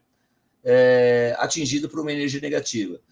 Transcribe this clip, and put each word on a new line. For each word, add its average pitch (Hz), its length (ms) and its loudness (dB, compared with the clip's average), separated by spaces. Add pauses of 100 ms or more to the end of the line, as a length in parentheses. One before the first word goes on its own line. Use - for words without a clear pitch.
(640)
é, 123 760 4
atingido 143 500 -4
por 156 120 -10
uma 151 120 -6
energia 143 300 -4
negativa. 127 580 -6 (120)